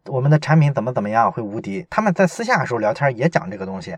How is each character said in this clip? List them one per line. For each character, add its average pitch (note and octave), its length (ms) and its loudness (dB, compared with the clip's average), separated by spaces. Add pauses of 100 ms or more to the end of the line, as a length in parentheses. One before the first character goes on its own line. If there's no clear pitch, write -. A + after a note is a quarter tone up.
我 C3+ 160 -4
们 C#3 80 2
的 D3+ 80 6
产 D3+ 220 4
品 D3 140 4
怎 A2+ 100 -2
么 B2 100 -4
怎 B2 80 -2
么 G#2 80 -4
样 A2 220 2
会 A#2+ 100 -6
无 G#2+ 180 -8
敌， G2 300 -8
他 - 120 0
们 G#3 120 2
在 F#3 140 2
私 - 160 -8
下 A#3 160 2
的 A#3 80 -4
时 - 60 -4
候 A#2 60 -2
聊 G#2+ 140 2
天 C#3 240 0
也 C3+ 120 0
讲 - 200 -2
这 G2+ 80 -10
个 G2 80 -10
东 F#2+ 160 -10
西。 F#2 160 -12